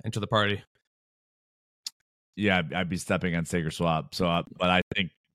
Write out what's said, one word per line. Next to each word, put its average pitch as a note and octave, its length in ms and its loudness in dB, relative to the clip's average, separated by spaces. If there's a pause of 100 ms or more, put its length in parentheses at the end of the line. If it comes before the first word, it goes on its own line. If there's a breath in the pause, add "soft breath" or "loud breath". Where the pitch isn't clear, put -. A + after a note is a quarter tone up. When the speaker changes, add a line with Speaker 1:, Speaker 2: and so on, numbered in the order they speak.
Speaker 1:
enter A2 160 -4
the G#2 80 -4
party? G#2 360 2 (1700)
Speaker 2:
Yeah, F#2+ 220 2
I'd, D2+ 160 -2
I'd F2+ 160 -2
be F2+ 80 -2
stepping F2+ 360 0
on E2+ 120 0
stake E2+ 200 -2
or D#2 60 -2
swap. E2 440 0
So, F#2 120 0
uh, E2+ 160 2 (140)
but F2+ 120 2
I F2+ 120 4 (140)
think F#2+ 160 -2 (240)